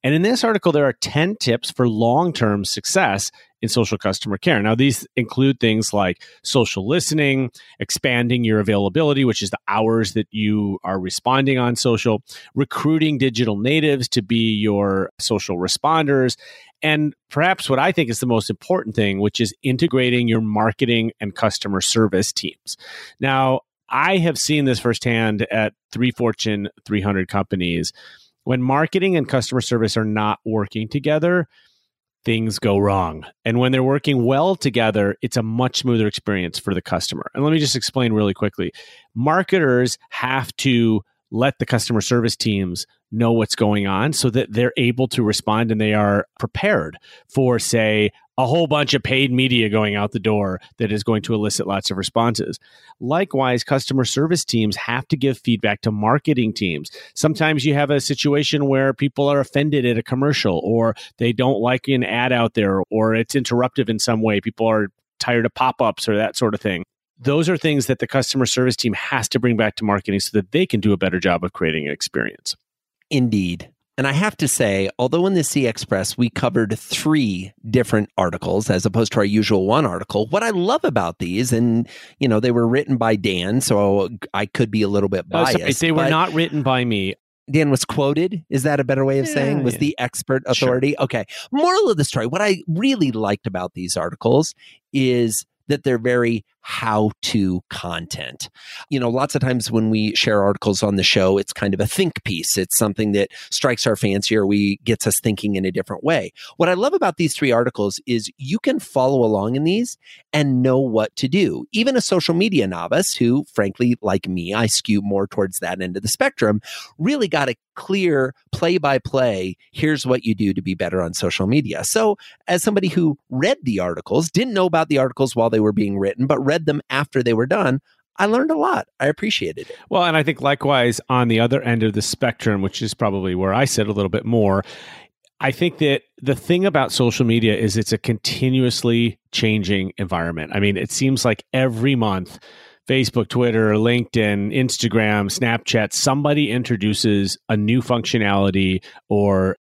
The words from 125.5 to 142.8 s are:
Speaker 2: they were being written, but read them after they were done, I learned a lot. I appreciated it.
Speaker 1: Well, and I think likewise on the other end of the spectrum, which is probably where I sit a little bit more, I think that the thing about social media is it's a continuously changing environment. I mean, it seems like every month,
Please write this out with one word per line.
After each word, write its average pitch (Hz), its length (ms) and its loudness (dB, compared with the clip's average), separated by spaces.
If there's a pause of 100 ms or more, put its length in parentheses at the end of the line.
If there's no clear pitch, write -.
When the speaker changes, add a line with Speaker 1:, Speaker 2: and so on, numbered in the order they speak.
Speaker 2:
they 113 80 2
were 107 140 4
being 101 260 0
written, 107 300 0
but 139 100 2
read 147 280 0
them 147 220 0
after 135 320 0
they 120 140 2
were 117 120 2
done, 143 340 0 (360)
I 196 100 0
learned 262 260 2
a 320 40 2
lot. 330 300 -2 (140)
I 131 60 0
appreciated 151 640 -4
it. - 60 -16 (140)
Speaker 1:
Well, 180 140 2
and 160 120 2
I 151 60 4
think 147 180 -2
likewise 139 680 2
on 123 180 4
the 113 140 4
other 120 220 2
end 117 200 0
of 107 120 0
the 107 80 0
spectrum, 110 600 -2
which 95 180 -4
is 110 140 -6
probably 95 400 -2
where 95 180 0
I 127 120 2
sit 107 240 0
a 107 40 -4
little 98 160 0
bit 101 160 -4
more, 104 380 2 (800)
I 135 100 0
think 175 280 -2
that 139 240 0 (200)
the 131 140 0
thing 180 280 0
about 143 280 0
social 123 340 2
media 113 300 4
is 104 200 0
it's 110 160 -2
a 110 60 0
continuously 120 1200 0 (140)
changing 98 640 0
environment. 85 560 -4
I 101 60 0
mean, 101 160 2
it - 160 -4
seems 135 320 0
like 113 280 0
every 131 440 0
month, 95 420 -2 (500)